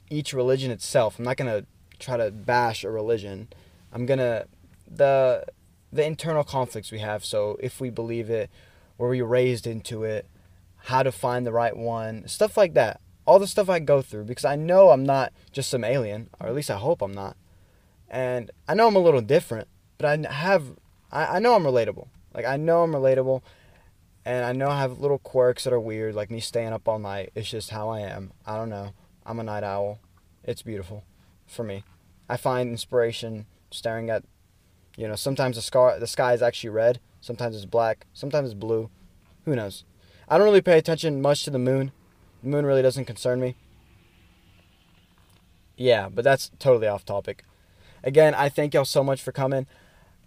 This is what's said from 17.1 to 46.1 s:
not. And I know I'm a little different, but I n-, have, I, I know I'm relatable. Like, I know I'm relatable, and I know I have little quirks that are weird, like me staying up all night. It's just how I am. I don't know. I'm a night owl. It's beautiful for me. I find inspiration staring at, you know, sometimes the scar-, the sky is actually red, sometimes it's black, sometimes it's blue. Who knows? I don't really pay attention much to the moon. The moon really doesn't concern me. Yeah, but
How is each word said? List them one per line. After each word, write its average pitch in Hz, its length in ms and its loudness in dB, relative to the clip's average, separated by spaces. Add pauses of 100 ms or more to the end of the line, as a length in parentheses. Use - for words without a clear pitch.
not. 98 220 -10 (720)
And 127 420 -4 (180)
I 151 40 -2
know 220 140 6
I'm 214 80 4
a 190 40 6
little 160 220 6
different, 113 460 0 (300)
but 151 100 0
I 147 60 2
n-, 156 100 -2
have, 165 400 0 (480)
I, 147 140 -2 (120)
I - 20 -2
know 240 160 4
I'm 190 80 4
relatable. 120 440 0 (260)
Like, 113 120 -6
I 131 100 -2
know 165 280 2
I'm 165 100 0
relatable, 131 480 2 (840)
and 123 220 -4
I 123 80 -2
know 135 160 -2
I 143 100 -2
have 127 200 -4
little 143 180 0
quirks 127 480 2
that 127 80 -2
are 120 60 2
weird, 110 360 -6
like 104 160 -6
me 113 80 -8
staying 113 320 -6
up 110 160 -8
all 110 120 0
night. 98 360 -8
It's 107 140 -10
just 110 220 -10
how 110 180 -8
I 110 120 -6
am. 98 300 -12 (140)
I 107 100 -8
don't 113 140 -6
know. 101 240 -10 (320)
I'm 113 160 -8
a - 20 -6
night 104 200 -6
owl. 101 360 -4 (460)
It's 120 160 0
beautiful 104 420 -10 (440)
for - 160 -6
me. 98 200 -6 (460)
I 123 80 -4
find 127 320 0
inspiration 117 760 -4 (260)
staring 113 380 -6
at, 107 140 -4 (720)
you 110 120 -10
know, 107 80 -8
sometimes 131 420 -4
the 113 40 -10
scar-, 127 380 4
the 113 80 -6
sky 123 240 0
is 120 100 2
actually 120 280 -2
red, 113 320 2 (180)
sometimes 117 380 -8
it's 101 80 -12
black, 113 480 0
sometimes 143 380 -4
it's 101 80 -12
blue. 113 300 -2 (540)
Who 156 100 -2
knows? 107 300 -6 (460)
I 151 80 6
don't 202 80 8
really 202 160 8
pay 170 160 6
attention 156 440 0
much 143 220 2
to - 60 -8
the 135 100 -2
moon. 135 320 0 (520)
The 127 60 -6
moon 143 160 0
really 135 160 4
doesn't 131 240 2
concern 123 340 -2
me. 127 160 -4 (2250)
Yeah, 113 340 2
but 101 140 -4